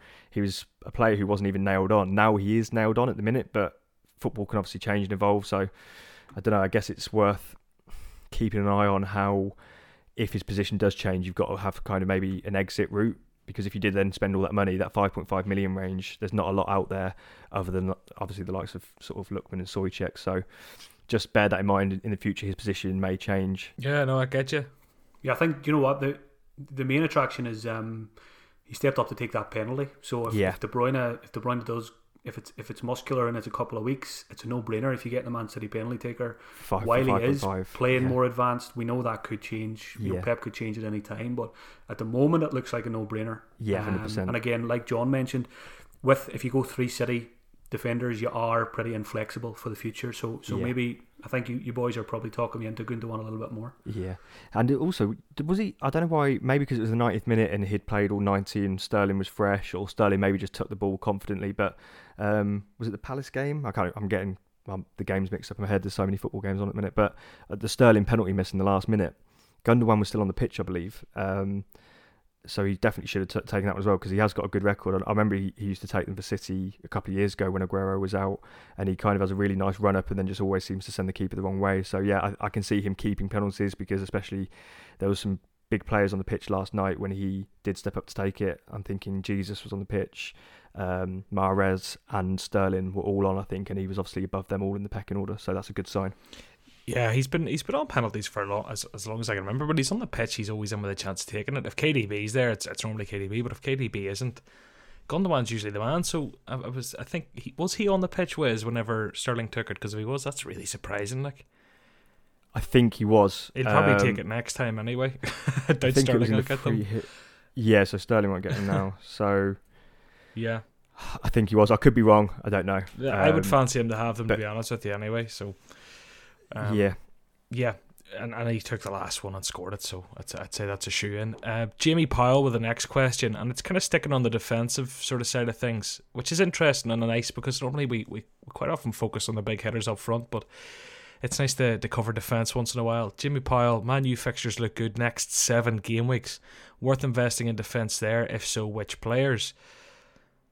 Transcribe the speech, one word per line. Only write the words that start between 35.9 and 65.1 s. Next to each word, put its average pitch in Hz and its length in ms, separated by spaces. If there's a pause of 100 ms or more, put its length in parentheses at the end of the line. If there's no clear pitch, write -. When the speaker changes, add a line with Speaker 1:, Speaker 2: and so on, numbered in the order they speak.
Speaker 3:
taker. 117 420 (160)
Speaker 1:
Five - 260
for 107 60
Speaker 3:
While 120 160 (160)
he - 60
is 135 160
Speaker 1:
five 98 100
point 95 160
five. - 60
Speaker 3:
playing 127 300
Speaker 1:
Yeah. 131 60
Speaker 3:
more 127 160
advanced, 123 520
we 117 80
know 120 160
that 113 220
could 107 180
change. 110 580
You 104 100
know, 92 60
Speaker 1:
Yeah. 90 60
Speaker 3:
Pep 117 200
could 107 120
change 110 240
at 113 80
any 107 160
time, 113 340
but 117 180 (360)
at 113 80
the 113 80
moment 143 400
it 202 80
looks 127 200
like 117 120
a 117 40
no-brainer. 110 520 (180)
Speaker 1:
Yeah, 101 200
Speaker 3:
Um, 92 60
Speaker 1:
hundred 98 180
percent. 107 260
Speaker 3:
and 120 80
again, 117 320
like 117 160
John 123 260
mentioned, 131 360 (540)
with, 135 320
if 107 120
you 120 60
go 131 120
three 127 260
City 120 400 (400)
defenders, 120 520
you 117 80
are 113 360
pretty 113 280
inflexible 110 600
for - 160
the 107 60
future. 117 380
So, 113 300
so - 140
Speaker 1:
Yeah. 117 80
Speaker 3:
maybe, 123 360 (220)
I - 40
think 123 220
you, 120 80
you 123 160
boys 120 240
are 110 60
probably 113 260
talking 117 320
me 110 60
into 110 160
Gundogan 113 360
a 110 40
little 110 160
bit 113 120
more. 117 220 (120)
Speaker 1:
Yeah, 92 320 (360)
and 117 160
it 143 60
also, 127 400 (280)
was 175 140
he, 208 240
I 135 80
don't 160 140
know 170 40
why, 147 340
maybe 135 260
'cause 127 100
it 110 40
was 110 100
the 113 60
ninetieth 113 280
minute 110 260
and 98 140
he'd 98 220
played 101 240
all 101 80
ninety 101 460
and 95 140
Sterling 98 380
was 95 100
fresh, 101 460
or 95 160
Sterling 101 300
maybe 98 180
just 95 160
took - 160
the 110 60
ball 98 240
confidently, 101 520
but, 101 240 (440)
um, 104 460 (120)
was 113 120
it - 20
the 101 80
Palace 135 320
game? 143 340
I 107 60
can't, 90 240
I'm 104 140
getting, 95 280 (300)
um, 95 180 (120)
the 107 60
games 95 280